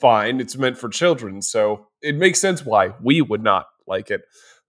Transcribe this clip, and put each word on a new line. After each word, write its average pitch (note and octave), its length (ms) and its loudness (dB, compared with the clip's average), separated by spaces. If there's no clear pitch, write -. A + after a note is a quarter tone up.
fine. A#2+ 380 4
It's B2 180 -10
meant B2+ 200 -2
for A#2+ 120 -12
children, A#2 520 -2
so G#2+ 460 -2
it D3 140 -4
makes F3+ 240 2
sense F3 260 -2
why G#2 360 2
we D3+ 200 2
would G#2+ 220 -4
not G2 240 2
like F#2+ 240 -6
it." G2 100 -4